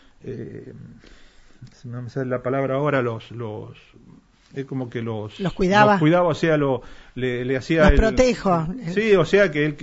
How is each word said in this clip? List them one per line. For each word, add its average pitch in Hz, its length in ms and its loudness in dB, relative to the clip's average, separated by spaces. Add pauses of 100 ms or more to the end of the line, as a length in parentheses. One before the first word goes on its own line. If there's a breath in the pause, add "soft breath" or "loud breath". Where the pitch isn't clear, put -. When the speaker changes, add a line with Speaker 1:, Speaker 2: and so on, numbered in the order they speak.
(240 soft breath)
Speaker 1:
eh, - 500 -14 (1080 soft breath)
no 123 180 -12
me 120 80 -12
sale 127 200 -6
la 123 120 -4
palabra 131 340 -2
ahora, 139 260 0
los, 113 300 -6
los, 110 460 -12 (760)
es 139 120 -8
como 131 240 -6
que 117 120 -6
los 110 380 -8
Speaker 2:
Los 190 140 -4
cuidaba. 208 400 4
Speaker 1:
los 190 60 2
cuidaba, 170 300 4
o 143 60 0
sea, 160 220 2
lo, 135 240 0 (340 loud breath)
le, 123 300 -4
le 131 120 0
hacía 165 260 0
Speaker 2:
Los 147 80 8
Speaker 1:
el 143 60 4
Speaker 2:
protejo. 220 680 2 (260)
Speaker 1:
Sí, 208 220 4
o 165 100 4
sea, 190 260 4
que 147 140 0
él, 147 180 -2